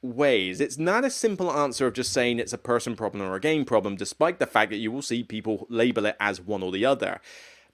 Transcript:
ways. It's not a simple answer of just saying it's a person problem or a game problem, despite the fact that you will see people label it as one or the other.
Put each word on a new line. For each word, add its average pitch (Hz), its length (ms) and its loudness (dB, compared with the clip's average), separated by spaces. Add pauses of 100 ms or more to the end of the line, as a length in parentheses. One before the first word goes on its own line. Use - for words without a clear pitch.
ways. 117 580 2
It's 135 180 -2
not 190 260 2
a 262 60 0
simple 185 400 0
answer 139 380 2
of 117 60 -2
just 127 180 -2
saying 120 260 2
it's - 140 -4
a 120 60 -6
person 117 360 0
problem 101 280 -4
or 92 120 -4
a 95 60 -4
game 151 240 2
problem, 101 320 2
despite 156 420 -2
the 131 80 2
fact 110 240 4
that 107 60 -4
you 110 160 -4
will 139 100 -6
see 120 220 -4
people 107 440 -4
label 117 380 2
it 107 140 -2
as 101 200 0
one 95 220 -6
or 92 80 -4
the 95 140 0
other. 131 360 0 (540)